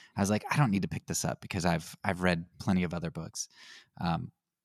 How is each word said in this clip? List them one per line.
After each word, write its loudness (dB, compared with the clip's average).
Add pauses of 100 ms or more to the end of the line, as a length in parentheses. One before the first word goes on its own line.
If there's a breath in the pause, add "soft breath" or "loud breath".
(180 loud breath)
I 2
was 2
like, 0
"I -2
don't 6
need 2
to -2
pick -6
this -4
up -2
because -2
I've, 0
I've 0
read 4 (160)
plenty 2
of -4
other -4
books." -8 (540 soft breath)
Um, -2 (340)